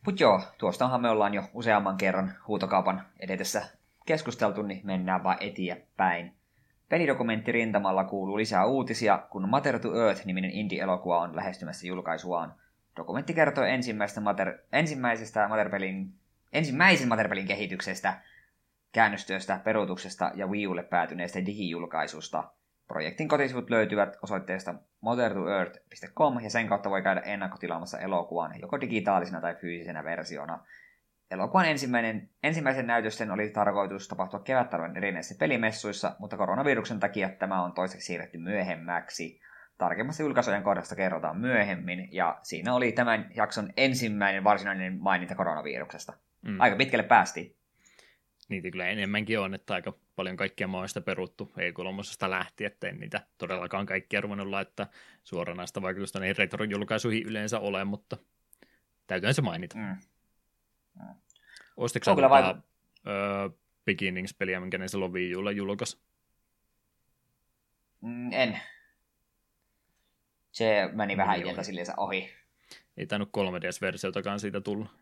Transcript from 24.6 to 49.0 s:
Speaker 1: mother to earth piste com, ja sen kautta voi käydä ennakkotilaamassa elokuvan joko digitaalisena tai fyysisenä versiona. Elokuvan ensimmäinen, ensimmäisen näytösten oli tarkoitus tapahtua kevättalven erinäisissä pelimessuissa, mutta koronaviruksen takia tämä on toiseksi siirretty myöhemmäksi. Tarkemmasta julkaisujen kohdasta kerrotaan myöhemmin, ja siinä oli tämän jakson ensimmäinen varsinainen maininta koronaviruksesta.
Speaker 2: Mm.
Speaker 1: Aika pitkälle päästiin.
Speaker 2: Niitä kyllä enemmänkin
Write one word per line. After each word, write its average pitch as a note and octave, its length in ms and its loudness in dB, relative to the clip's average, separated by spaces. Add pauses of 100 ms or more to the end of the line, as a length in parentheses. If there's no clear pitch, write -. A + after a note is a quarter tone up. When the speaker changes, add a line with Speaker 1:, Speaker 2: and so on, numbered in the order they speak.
Speaker 1:
mother A#2 320 2
to F2+ 160 -2
earth F#2+ 300 0 (100)
piste - 180 -16
com, C3 360 2
ja G#2+ 60 -6
sen A#2 180 0
kautta G2+ 220 0
voi G2 120 0
käydä F#2+ 200 2
ennakkotilaamassa F2+ 800 -6
elokuvan E2+ 600 -2
joko C#3 200 -4
digitaalisena F#2 600 0
tai E2 140 -2
fyysisenä E2+ 480 -8
versiona. D#2 640 -8 (680)
Elokuvan A#2 340 2
ensimmäinen, B2 640 0 (140)
ensimmäisen C3+ 440 0
näytösten A2 440 0
oli G#2+ 180 0
tarkoitus G2 580 0
tapahtua F#2+ 320 -6
kevättalven A2+ 580 0
erinäisissä F#2 420 -4
pelimessuissa, A2 800 0
mutta G2 180 -10
koronaviruksen A2+ 600 2
takia G2 300 0
tämä F#2+ 340 -2
on F2 100 -4
toiseksi F#2 320 -4
siirretty E2 320 -8
myöhemmäksi. E2+ 1040 -4 (360)
Tarkemmasta G#2 460 -2
julkaisujen G#2+ 400 2
kohdasta F#2+ 320 0
kerrotaan E2 420 -2
myöhemmin, F#2+ 760 0
ja E2+ 320 0
siinä F2+ 300 -4
oli B2 180 2
tämän A2+ 440 0
jakson G#2 420 -2
ensimmäinen G#2+ 680 2
varsinainen F#2+ 580 2
maininta F2+ 340 0
koronaviruksesta. D2+ 800 -4 (280)
Speaker 2:
Mm. G2 200 -2
Speaker 1:
Aika A2 140 8
pitkälle A#2+ 280 2
päästiin. F#2+ 520 4 (920)
Speaker 2:
Niitä F#2 220 -4
kyllä F2+ 160 -4
enemmänkin G#2 520 0